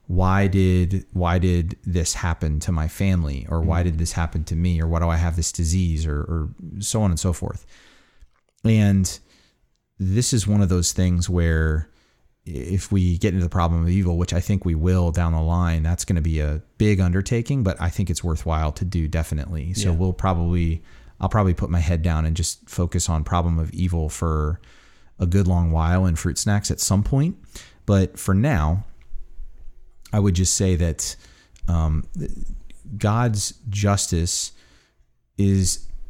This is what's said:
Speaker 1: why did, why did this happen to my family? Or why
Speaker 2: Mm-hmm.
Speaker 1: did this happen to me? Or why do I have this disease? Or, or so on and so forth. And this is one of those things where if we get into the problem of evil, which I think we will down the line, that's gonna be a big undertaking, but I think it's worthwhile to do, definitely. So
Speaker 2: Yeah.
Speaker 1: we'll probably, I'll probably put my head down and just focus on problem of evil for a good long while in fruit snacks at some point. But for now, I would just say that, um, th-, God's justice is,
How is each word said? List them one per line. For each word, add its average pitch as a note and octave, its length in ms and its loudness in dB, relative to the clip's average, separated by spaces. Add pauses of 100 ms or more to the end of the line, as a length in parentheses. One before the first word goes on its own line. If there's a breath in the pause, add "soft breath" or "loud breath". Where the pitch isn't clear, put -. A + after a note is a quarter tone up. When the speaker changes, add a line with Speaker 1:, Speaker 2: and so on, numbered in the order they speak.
Speaker 1:
why F#2 420 2
did, F#2 640 2
why F2 280 0
did F2 360 0 (100)
this F2 300 0
happen D#2+ 460 -2
to - 100 -4
my D#2 160 0
family? D#2+ 640 -2
Or E2 120 -2
why E2 180 0
Speaker 2:
Mm-hmm. F2 100 0
Speaker 1:
did D#2+ 100 -2
this E2 120 -2
happen E2 340 -4
to E2 100 -6
me? E2+ 240 0
Or E2 80 0
why E2 120 0
do E2+ 100 0
I E2 80 0
have E2 180 0
this E2+ 160 -2
disease? E2 540 0
Or, D2 160 -2
or D#2+ 280 -4 (300)
so G#2+ 220 -2
on G2+ 80 2
and E2+ 100 0
so F2+ 140 0
forth. - 320 -8 (1000 soft breath)
And G#2 560 4 (800 soft breath)
this F#2+ 340 0
is G2 140 0
one G#2 140 4
of F#2 80 4
those F2 220 2
things F2+ 380 0
where D#2+ 600 0 (560 soft breath)
if E2+ 460 -6
we F2+ 280 2
get G2+ 140 2
into F2+ 100 2
the F2 60 0
problem E2+ 340 2
of E2+ 60 2
evil, F2+ 280 2
which F2 160 -2
I E2+ 60 0
think G2 260 -2
we E2+ 80 0
will F2 380 2
down E2+ 220 0
the D#2+ 80 0
line, E2 420 0
that's E2 200 0
gonna E2+ 180 0
be D#2+ 180 0
a D2+ 240 -2 (160)
big G#2 200 4
undertaking, G#2+ 600 0
but F#2 180 -2
I - 100 -2
think F#2+ 200 -2
it's - 140 -4
worthwhile D#2 480 -2
to - 140 -6
do, E2+ 220 -2
definitely. D#2+ 680 -4
So G2 160 0
Speaker 2:
Yeah. E2 60 2
Speaker 1:
we'll F2+ 160 0
probably, E2+ 680 0 (380 loud breath)
I'll F#2+ 100 0
probably F#2+ 240 2
put - 160 -4
my E2+ 100 2
head E2 220 0
down D#2+ 240 0
and D#2+ 100 0
just - 320 -4
focus - 400 -2
on D#2+ 160 0
problem E2+ 360 0
of D#2+ 120 -2
evil E2+ 380 -2
for D#2 500 -2 (600 soft breath)
a F#2 80 2
good F#2 200 2
long F2 220 2
while E2+ 380 2
in E2 80 2
fruit D#2+ 240 -4
snacks G2+ 320 -2
at - 80 -6
some - 240 0
point. D3 320 0 (500 loud breath)
But G2 320 2
for - 160 0
now, G2 520 2 (1300)
I G#2+ 80 2
would G2+ 140 4
just F2 220 2
say F#2 200 2
that, D#2+ 400 -2 (520 loud breath)
um, D#2+ 400 2 (100)
th-, C#2+ 140 -4 (640)
God's A2 560 0 (160)
justice G2+ 840 0 (840 soft breath)
is, G2 480 2 (240)